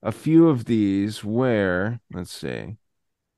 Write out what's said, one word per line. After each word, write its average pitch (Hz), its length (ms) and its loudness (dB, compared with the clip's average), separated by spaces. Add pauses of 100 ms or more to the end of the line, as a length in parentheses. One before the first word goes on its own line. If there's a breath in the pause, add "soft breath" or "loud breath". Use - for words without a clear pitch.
a 110 100 -4
few 160 360 4
of 123 180 0
these 104 580 0
where, 107 760 0 (120)
let's 90 200 -10
see, 62 440 -10 (600)